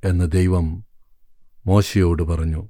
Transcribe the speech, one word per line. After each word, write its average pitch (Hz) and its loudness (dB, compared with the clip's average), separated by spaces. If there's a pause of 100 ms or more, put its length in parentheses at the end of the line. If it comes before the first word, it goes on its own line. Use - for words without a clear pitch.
എന്ന് 90 0
ദൈവം 90 2 (960)
മോശയോട് 92 2
പറഞ്ഞു. 80 -4